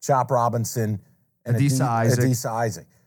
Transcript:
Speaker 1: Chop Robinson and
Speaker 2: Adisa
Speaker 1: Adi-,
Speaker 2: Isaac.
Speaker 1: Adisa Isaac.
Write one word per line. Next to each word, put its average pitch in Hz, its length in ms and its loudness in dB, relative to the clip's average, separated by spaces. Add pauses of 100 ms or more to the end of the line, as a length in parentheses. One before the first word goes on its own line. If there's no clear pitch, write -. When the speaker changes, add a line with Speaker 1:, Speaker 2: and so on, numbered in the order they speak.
Speaker 1:
Chop 131 300 0
Robinson 113 680 -2 (460)
and 120 100 0
Speaker 2:
Adisa 131 320 2
Speaker 1:
Adi-, 117 200 2
Speaker 2:
Isaac. 123 160 4
Speaker 1:
Adisa 123 280 -2
Isaac. 110 340 -4 (200)